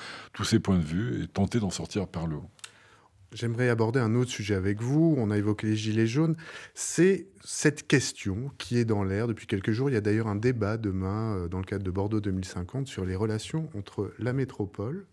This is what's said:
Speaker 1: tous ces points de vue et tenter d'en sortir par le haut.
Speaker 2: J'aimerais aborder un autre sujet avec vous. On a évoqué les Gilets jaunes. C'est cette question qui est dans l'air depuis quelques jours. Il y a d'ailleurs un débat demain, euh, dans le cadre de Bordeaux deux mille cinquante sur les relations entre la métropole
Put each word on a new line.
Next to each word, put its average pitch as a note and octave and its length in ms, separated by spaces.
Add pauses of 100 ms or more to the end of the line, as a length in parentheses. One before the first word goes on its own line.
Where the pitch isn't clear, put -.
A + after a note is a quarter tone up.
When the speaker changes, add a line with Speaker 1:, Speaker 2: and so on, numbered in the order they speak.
(340)
Speaker 1:
tous G#2 100
ces A2 160
points F#2+ 180
de E2+ 60
vue F2 400
et E2 40
tenter G2 320
d'en G2 120
sortir - 360
par E2 200
le D#2 80
haut. C#2 140 (840)
Speaker 2:
J'aimerais A#2 340
aborder A#2 320
un A2+ 160
autre B2 160
sujet G#2 240
avec G2+ 260
vous. D3+ 360
On A2 120
a G#2 80
évoqué G#2 300
les A2 80
Gilets A2 320
jaunes. D#3+ 300 (360)
C'est F#3 540 (160)
cette - 420
question B2 720
qui - 200
est A#2+ 80
dans G#2 180
l'air G2 240
depuis A2+ 180
quelques G2+ 260
jours. B2+ 180
Il C3+ 40
y A2+ 40
a G2+ 40
d'ailleurs G#2+ 260
un G2+ 80
débat A2 420
demain, G2+ 580
euh, F2+ 120
dans F#2 100
le F#2 80
cadre G2 180
de F#2 80
Bordeaux G#2 300
deux G2+ 100
mille F#2+ 140
cinquante F#2 420
sur G2 180
les F#2 100
relations A2 600
entre G2+ 440
la A#2 120
métropole B2+ 800